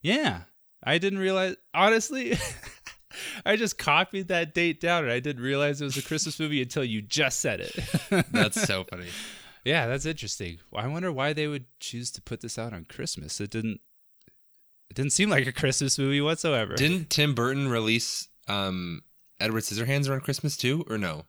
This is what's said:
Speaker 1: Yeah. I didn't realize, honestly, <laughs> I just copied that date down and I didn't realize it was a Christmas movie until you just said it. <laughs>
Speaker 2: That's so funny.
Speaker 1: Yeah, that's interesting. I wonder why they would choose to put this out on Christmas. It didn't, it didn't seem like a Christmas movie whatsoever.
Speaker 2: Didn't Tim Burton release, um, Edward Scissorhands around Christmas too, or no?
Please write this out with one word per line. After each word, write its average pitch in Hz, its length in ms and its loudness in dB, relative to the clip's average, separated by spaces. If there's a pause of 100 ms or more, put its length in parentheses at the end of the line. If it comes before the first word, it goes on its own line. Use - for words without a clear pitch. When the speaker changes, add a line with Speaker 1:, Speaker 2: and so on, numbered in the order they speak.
Speaker 1:
Yeah. 175 380 2 (420)
I 156 160 2
didn't 196 180 0
realize, 190 380 0 (180)
honestly, 226 640 4 (540)
<laughs> - 560 -12
I 208 80 4
just 220 240 -2
copied 175 480 2
that 170 260 0
date 170 260 2
down 170 260 2
and 120 60 0
I 123 80 2
didn't 127 220 -4
realize 143 400 2
it 143 40 -2
was 135 120 -2
a 139 60 -4
Christmas 156 360 -4
movie 151 220 2
until 131 220 -2
you 110 180 -2
just 135 380 0
said 98 220 0
it. - 680 0
<laughs> - 40 -8
Speaker 2:
That's - 300 2
so 95 220 0
funny. 87 240 -10 (580)
Speaker 1:
Yeah, 135 220 2
that's 135 180 -2
interesting. 98 540 -6 (160)
I 104 100 -2
wonder 170 260 -2
why 143 220 0
they 151 140 0
would 139 180 -6 (140)
choose 120 320 -8
to - 100 -14
put - 200 -8
this - 180 -8
out 113 140 -6
on 82 120 -10
Christmas. - 560 -8
It 104 80 -4
didn't, 110 320 -4 (1040)
it - 80 -18
didn't 139 180 0
seem 208 180 4
like 135 160 4
a 127 40 0
Christmas 135 460 2
movie 139 240 2
whatsoever. 147 540 2
Speaker 2:
Didn't 160 340 2
Tim 147 240 4
Burton 131 360 2
release, 113 580 2 (200)
um, 92 540 -2 (380)
Edward 110 240 0
Scissorhands 135 440 0
around 135 140 -2
Christmas 143 340 -2
too, 143 320 0
or 110 120 -2
no? 82 300 -2